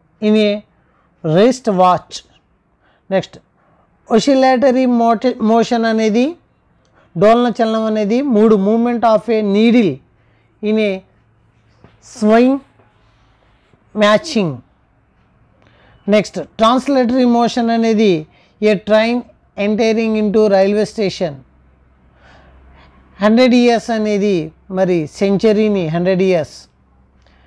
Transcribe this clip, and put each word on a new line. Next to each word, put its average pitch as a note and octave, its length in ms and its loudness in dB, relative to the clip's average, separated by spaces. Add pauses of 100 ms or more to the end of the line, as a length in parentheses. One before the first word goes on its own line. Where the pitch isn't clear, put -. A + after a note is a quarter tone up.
(240)
in G#3+ 120 2
a G#3 260 0 (640)
wrist G#3+ 440 2
watch. F3+ 540 -2 (880)
నెక్స్ట్ - 280 -4 (760)
oscillatory C4 800 2
moti-, A#3 600 0
motion A3+ 340 0
అనేది, A3 500 -2 (840)
డోలన A#3 340 2 (100)
చలనం A3 220 -2
అనేది A3 380 -2
మూడు, A3 340 2
movement A3+ 460 0
of A3+ 280 2
a A3 100 0
needle G#3 560 2 (680)
in G#3+ 140 -2
a G3 220 -4 (1200)
swing A#3 380 2 (1400)
matching. G#3 600 -2 (1500)
నెక్స్ట్ G3+ 380 -2
ట్రాన్స్లేటరీ B3+ 800 0
మోషన్ A#3 460 0
అనేది, A3 560 0 (360)
a G#3+ 120 2
train G#3+ 440 0 (480)
entering A3 560 -2
into G#3+ 260 2
railway G3 360 2
station. F#3 480 -6 (1900)
హండ్రెడ్ A#3 320 4
ఇయర్స్ A#3+ 360 2
అనేది G#3 640 -2 (180)
మరి F3+ 360 -2
సెంచరీని, G3+ 840 0
హండ్రెడ్ F3 340 -2
ఇయర్స్. F3+ 480 -2 (760)